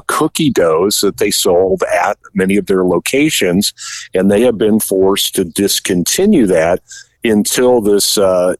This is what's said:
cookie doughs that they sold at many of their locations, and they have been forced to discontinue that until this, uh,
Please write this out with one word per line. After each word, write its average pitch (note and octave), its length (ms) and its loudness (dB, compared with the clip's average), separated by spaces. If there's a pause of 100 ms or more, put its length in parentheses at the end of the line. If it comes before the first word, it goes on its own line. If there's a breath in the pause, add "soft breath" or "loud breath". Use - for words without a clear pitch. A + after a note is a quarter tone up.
cookie D#3 440 -2
doughs F2 500 0
that G2 160 -2
they G#2 140 -2
sold F#2 520 0
at F2+ 340 -2 (160)
many F#2+ 240 0
of F#2 100 -4
their F#2 180 0
locations, F#2+ 880 0 (400 loud breath)
and G2 180 2
they G#2 100 2
have A#2+ 160 2
been G#2+ 220 2
forced F#2+ 560 0
to F#2+ 80 0
discontinue G2+ 1040 0
that F2 320 2 (440 loud breath)
until A#2+ 580 2
this, G2+ 380 0
uh, F#2 400 2